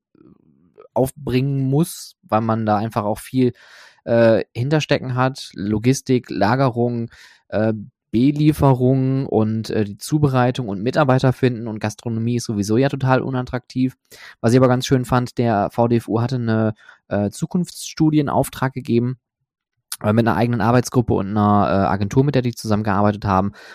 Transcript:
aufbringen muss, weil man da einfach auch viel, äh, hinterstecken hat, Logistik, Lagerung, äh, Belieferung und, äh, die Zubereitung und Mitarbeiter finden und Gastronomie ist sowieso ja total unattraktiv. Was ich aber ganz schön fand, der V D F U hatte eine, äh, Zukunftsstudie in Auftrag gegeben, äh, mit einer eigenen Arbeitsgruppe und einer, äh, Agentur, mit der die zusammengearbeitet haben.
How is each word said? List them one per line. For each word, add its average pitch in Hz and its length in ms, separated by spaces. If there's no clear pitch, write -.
aufbringen 131 640
muss, - 540
weil 110 180
man 113 240
da 107 120
einfach 107 260
auch 104 160
viel, 127 340
äh, 117 380
hinterstecken 135 600
hat, 131 380
Logistik, 113 760
Lagerung, 117 800
äh, 110 240
Belieferung 135 1120
und, 110 460
äh, 107 140
die 101 120
Zubereitung 131 680
und 98 160
Mitarbeiter 127 500
finden 120 340
und 107 120
Gastronomie 113 560
ist 117 80
sowieso 104 340
ja 135 120
total 131 320
unattraktiv. 127 720
Was 117 120
ich 127 80
aber 127 80
ganz 123 180
schön 127 200
fand, 123 340
der 107 320
V 117 160
D 117 100
F - 120
U 113 120
hatte 120 140
eine, 110 400
äh, 101 240
Zukunftsstudie - 880
in 143 100
Auftrag 131 440
gegeben, 123 440
äh, 107 100
mit 113 140
einer 92 100
eigenen 120 240
Arbeitsgruppe 120 540
und 98 140
einer, 104 380
äh, 92 200
Agentur, 101 360
mit 143 120
der 123 80
die 120 100
zusammengearbeitet 104 720
haben. 98 280